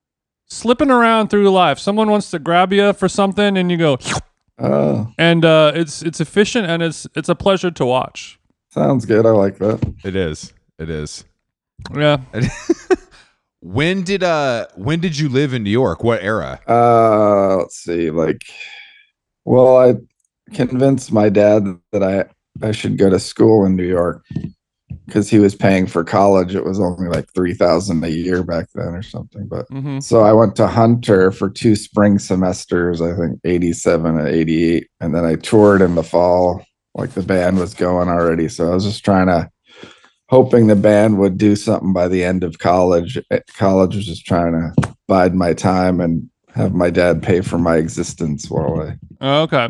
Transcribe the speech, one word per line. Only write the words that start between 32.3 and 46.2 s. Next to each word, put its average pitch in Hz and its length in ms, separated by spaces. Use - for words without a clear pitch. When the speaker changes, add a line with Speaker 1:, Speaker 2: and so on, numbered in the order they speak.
Speaker 2:
I 85 140
think 80 280
eighty-seven 85 720
and 76 100
eighty-eight. 82 600
And 80 160
then 85 100
I 82 100
toured 101 460
in 85 140
the 82 80
fall. 90 600
Like, - 160
the 95 120
band 92 360
was 87 140
going 90 360
already. 85 400
So 85 220
I - 20
was 92 120
just 104 200
trying 92 220
to, 85 220
hoping 123 380
the 107 80
band 104 440
would 95 180
do 104 180
something 95 380
by 90 140
the 90 160
end 90 200
of 82 160
college. 90 580
Eh, - 80
college 95 400
was 104 100
just 82 200
trying 85 280
to 82 400
bide 92 280
my 90 180
time 92 480
and 82 260